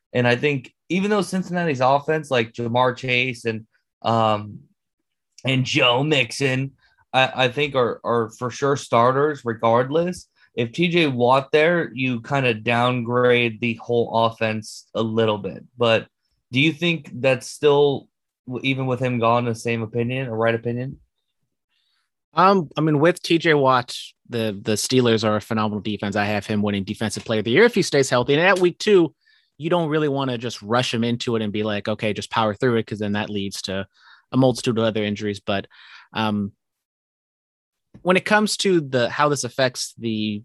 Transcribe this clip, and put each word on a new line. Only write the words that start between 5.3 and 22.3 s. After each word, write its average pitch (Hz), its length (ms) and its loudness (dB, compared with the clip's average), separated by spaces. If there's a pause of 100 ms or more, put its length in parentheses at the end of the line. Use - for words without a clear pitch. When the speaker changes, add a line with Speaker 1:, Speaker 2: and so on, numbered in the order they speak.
Speaker 1:
and 131 160 0
Joe 123 400 2
Mixon, 135 680 -2 (400)
I, 131 320 2
I 127 40 2
think 139 260 -4
are, 120 300 0
are 117 260 0
for 123 200 -8
sure 139 260 0
starters 131 680 0
regardless. 127 840 0 (260)
If 127 180 -4
T 175 160 0
J 170 180 4
Watt 127 460 2
there, 160 420 2
you 127 260 -2
kinda 131 340 0
downgrade 120 1080 2
the 117 140 -2
whole 113 520 0
offense 110 680 -6
a 107 80 -2
little 110 360 0
bit. 95 260 -12 (120)
But 113 320 2 (440)
do 123 80 2
you 156 120 4
think 160 420 -4
that's 127 340 0
still, 143 600 2 (380)
w-, 127 180 -8
even 135 220 -2
with 127 140 -2
him 123 180 0
gone, 117 260 2
the 117 100 -2
same 117 280 -4
opinion, 120 440 -4
a 113 80 -8
right 113 200 2
opinion? 120 440 -6 (1400)